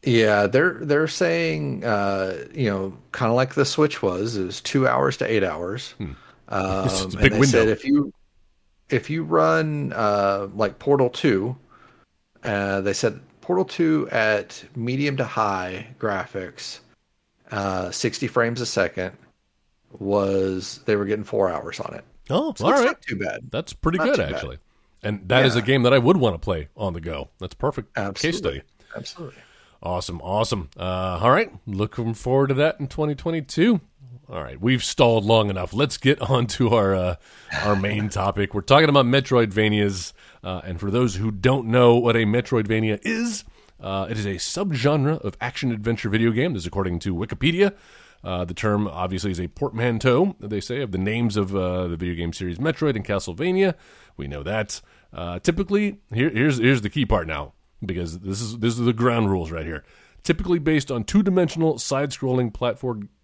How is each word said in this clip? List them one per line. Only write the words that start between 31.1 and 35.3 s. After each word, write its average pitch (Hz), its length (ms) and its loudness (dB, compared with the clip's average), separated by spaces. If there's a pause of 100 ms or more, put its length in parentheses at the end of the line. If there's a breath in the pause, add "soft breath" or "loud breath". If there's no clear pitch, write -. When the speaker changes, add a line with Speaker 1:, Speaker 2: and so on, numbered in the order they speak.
Speaker 2:
all 113 100 4
right, 196 200 4 (160)
looking 110 480 -4
forward 135 340 0
to 139 60 0
that 147 260 0
in 139 80 -6
twenty 151 260 -2
twenty-two. 165 680 0 (500)
All 85 120 -8
right, 69 160 -12
we've 120 240 2
stalled 113 440 4
long 110 240 4